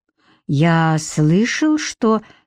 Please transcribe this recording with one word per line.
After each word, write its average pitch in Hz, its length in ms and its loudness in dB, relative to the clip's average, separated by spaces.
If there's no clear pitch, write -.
«Я 160 520 2
слышал, 214 800 0
что 220 440 -2